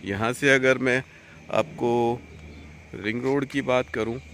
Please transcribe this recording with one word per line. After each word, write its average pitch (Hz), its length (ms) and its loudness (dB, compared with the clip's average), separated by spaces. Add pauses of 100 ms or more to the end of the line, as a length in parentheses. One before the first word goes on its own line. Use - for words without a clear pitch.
यहाँ 101 280 -2
से 135 220 4
अगर 131 240 4
मैं 127 240 0 (480)
आपको 120 680 0 (760)
रिंग 110 280 -4
रोड 135 240 2
की 139 160 -4
बात 127 260 2
करूँ 117 320 -4 (140)